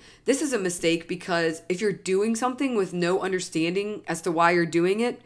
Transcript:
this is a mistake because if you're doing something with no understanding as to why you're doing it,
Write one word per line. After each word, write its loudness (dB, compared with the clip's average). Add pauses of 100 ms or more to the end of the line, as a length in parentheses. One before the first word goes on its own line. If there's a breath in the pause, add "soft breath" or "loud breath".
(240 loud breath)
this 2
is -2
a 0
mistake -2
because -2
if -2
you're 2
doing 0
something -2
with 0
no 2
understanding -2
as -4
to -2
why 4
you're 4
doing 2
it, -2